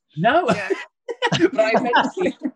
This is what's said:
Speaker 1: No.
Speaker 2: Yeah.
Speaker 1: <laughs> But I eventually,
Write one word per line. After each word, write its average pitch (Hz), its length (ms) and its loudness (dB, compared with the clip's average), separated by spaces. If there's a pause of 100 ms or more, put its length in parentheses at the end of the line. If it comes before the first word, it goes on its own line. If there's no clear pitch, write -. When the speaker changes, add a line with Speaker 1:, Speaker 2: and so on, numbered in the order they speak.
(160)
Speaker 1:
No. 254 340 2
Speaker 2:
Yeah. - 240 -2
Speaker 1:
<laughs> - 40 -16 (720)
But - 80 -2
I - 120 2
eventually, 285 640 0 (200)